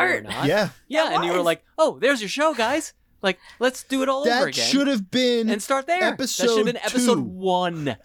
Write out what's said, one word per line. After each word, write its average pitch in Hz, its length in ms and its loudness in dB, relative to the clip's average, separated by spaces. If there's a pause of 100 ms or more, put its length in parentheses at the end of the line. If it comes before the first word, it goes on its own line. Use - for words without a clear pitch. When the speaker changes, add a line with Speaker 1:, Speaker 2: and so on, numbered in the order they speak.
(180)
Speaker 1:
or - 40 -8
Speaker 2:
part. - 20 -14
Speaker 1:
not?" 147 220 -4
Speaker 3:
Yeah. 202 220 2 (200)
Speaker 1:
Yeah, 311 160 0
Speaker 4:
That - 120 -2
Speaker 1:
and - 80 0
you 349 60 0
were 359 80 0
Speaker 4:
was. 349 80 0
Speaker 1:
like, - 180 0 (140)
"Oh, 247 220 2
there's 254 200 2
your 196 80 -6
show, 302 260 0
guys. 240 380 -2 (300)
Like, 185 160 0 (220)
let's 254 240 -2
do 269 180 -2
it 262 60 0
all 269 160 -2
Speaker 3:
That 240 160 2
Speaker 1:
over 165 80 2
again." 120 200 -2
Speaker 3:
should 277 200 2
have 214 220 -2
been 240 380 2
Speaker 1:
And 220 140 0
start 269 240 -2
there. 339 300 0
That 262 120 -4
should 233 280 0
have 214 100 2
been 240 100 -2
Speaker 3:
episode 214 200 -4
Speaker 1:
episode 247 200 4
Speaker 3:
two. 139 60 -2
Speaker 1:
one. 175 840 -2